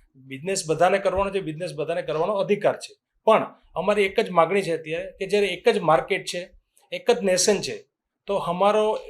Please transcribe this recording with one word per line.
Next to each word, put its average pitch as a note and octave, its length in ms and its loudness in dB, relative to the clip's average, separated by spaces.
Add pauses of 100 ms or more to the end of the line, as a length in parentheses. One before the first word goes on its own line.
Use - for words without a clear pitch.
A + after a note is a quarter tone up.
(160)
બિઝનેસ C3+ 520 -8
બધાને F3 300 4
કરવાનો G3 320 0
છે, F#3+ 100 -4
બિઝનેસ D#3 340 -8
બધાને D#3 280 -4
કરવાનો E3 300 -2
અધિકાર F#3+ 440 0
છે. - 200 -18 (280)
પણ G3 300 4 (220)
અમારી G3+ 260 0
એક G3 180 2
જ F#3+ 100 -2
માગણી F3 320 4
છે E3 100 -2
અત્યારે D#3+ 380 -6
કે - 160 -8
જ્યારે G3+ 200 2
એક F3+ 220 0
જ G#3 100 4
માર્કેટ E3+ 460 2
છે, F3+ 260 -10 (420)
એક F3+ 180 -2
જ F#3+ 120 2
નેશન F#3 380 2
છે, A#2+ 240 -10 (420)
તો G3 80 -4
અમારો G3+ 640 0 (120)